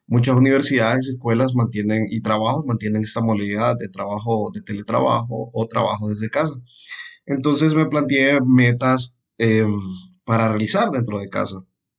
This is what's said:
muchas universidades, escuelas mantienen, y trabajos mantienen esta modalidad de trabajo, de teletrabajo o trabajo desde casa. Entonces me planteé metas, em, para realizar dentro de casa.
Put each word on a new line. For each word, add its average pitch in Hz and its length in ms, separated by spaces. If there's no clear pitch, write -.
muchas 123 300
universidades, 131 720
escuelas 123 460
mantienen, 110 540
y 113 120
trabajos 110 460
mantienen 107 380
esta 110 160
modalidad 110 580
de 113 100
trabajo, 104 640
de 104 100
teletrabajo 120 880
o 113 140
trabajo 107 420
desde 107 200
casa. 151 260
Entonces 147 480
me 156 120
planteé 139 580
metas, 127 680
em, 110 340
para 113 240
realizar 110 420
dentro 113 280
de 98 100
casa. 95 360